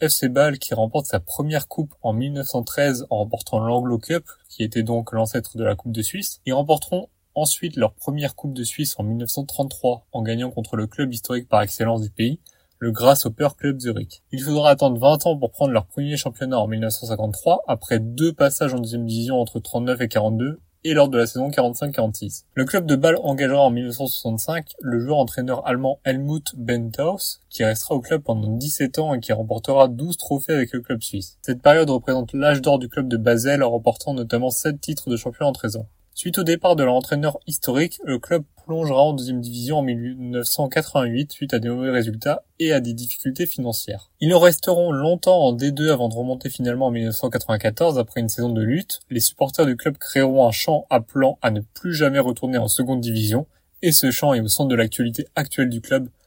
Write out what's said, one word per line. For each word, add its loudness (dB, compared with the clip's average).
F 0
C 0
Bâle 2
qui -6
remporte -2
sa -2
première -4
coupe -6
en -2
mille -2
neuf -6
cent -4
treize -2
en -2
remportant -2
l'Anglo 0
Cup, -4
qui -6
était -2
donc -4
l'ancêtre -2
de -4
la 2
Coupe -8
de -4
Suisse. -8
Ils -2
remporteront 0
ensuite -2
leur 2
première -6
Coupe -8
de -8
Suisse -6
en -4
mille -2
neuf -6
cent -4
trente-trois -4
en -4
gagnant -2
contre -6
le -2
club -4
historique -6
par 4
excellence -2
du -6
pays, -2
le -4
Grasshopper 2
Club -2
Zurich. -6
Il -6
faudra 4
attendre 4
vingt 6
ans 2
pour -2
prendre 0
leur 2
premier -6
championnat -4
en 2
mille -4
neuf -2
cent -8
cinquante-trois, 0
après 0
deux 0
passages 2
en -2
deuxième -6
division -2
entre -4
trente-neuf -4
et -2
quarante-deux, 0
et 0
lors 6
de 0
la 4
saison -4
quarante-cinq -2
quarante-six. -4
Le 0
club 0
de 4
Bâle 4
engagera 2
en 8
mille -2
neuf -6
cent -6
soixante-cinq -4
le -2
joueur 0
entraîneur -2
allemand -2
Helmut -2
Benthaus, -4
qui -4
restera 0
au 0
club -2
pendant -2
dix-sept -2
ans 0
et -2
qui -2
remportera 4
douze -4
trophées -2
avec 0
le -6
club -6
suisse. -10
Cette -4
période 8
représente 0
l'âge 2
d'or 4
du -8
club -4
de 0
Basel, 2
en 2
remportant 0
notamment -2
sept -2
titres -8
de 0
champion -4
en 2
treize -6
ans. -8
Suite -6
au 0
départ 4
de 2
leur 4
entraîneur 0
historique, -2
le -2
club -2
plongera 2
en 4
deuxième -4
division -4
en 0
mille -4
neuf -4
cent -2
quatre-vingt-huit -2
suite -6
à 2
des -2
mauvais -2
résultats -2
et 0
à 4
des -4
difficultés -4
financières. -6
Ils 4
resteront 6
longtemps 4
en 4
D 0
deux 0
avant 2
de -6
remonter -6
finalement -2
en 0
mille -2
neuf -4
cent -4
quatre-vingt-quatorze 0
après -2
une 0
saison -2
de 0
lutte. -2
Les -2
supporters 0
du 2
club -4
créeront 4
un 4
chant 0
appelant 2
à 2
ne -2
plus -6
jamais 2
retourner 0
en 0
seconde 0
division 0
et 2
ce 2
chant 2
est 0
au -2
centre 0
de 2
l'actualité 0
actuelle -2
du -6
club -2